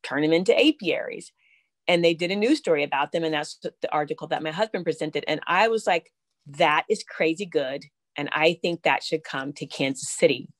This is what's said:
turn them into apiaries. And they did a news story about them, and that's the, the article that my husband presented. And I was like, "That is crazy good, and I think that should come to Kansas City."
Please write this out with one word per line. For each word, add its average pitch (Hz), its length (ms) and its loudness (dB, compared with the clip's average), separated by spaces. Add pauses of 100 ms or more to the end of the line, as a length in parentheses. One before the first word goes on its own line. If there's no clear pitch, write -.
turn 143 200 -2
them 156 100 4
into 180 200 2
apiaries. - 800 0 (540)
And 170 180 4
they 170 100 6
did 175 160 -4
a 202 60 -2
news 240 220 4
story 156 260 2
about 143 280 -2
them, 165 120 -2
and 160 100 0
that's 151 280 -4
the, - 200 -8
the - 100 -4
article 151 360 -4
that 151 140 -4
my 156 80 -4
husband 190 340 -4
presented. 156 420 -4
And 151 200 -2
I 190 220 4
was 226 180 -2
like, 175 260 0 (340)
"That 151 420 2
is 214 140 0
crazy 165 440 -2
good, 143 380 -2 (320)
and 143 160 -4
I 160 300 2
think 170 200 -2
that 147 200 2
should 160 220 -4
come 139 300 -6
to 143 120 -10
Kansas 135 420 -4
City." - 400 2 (120)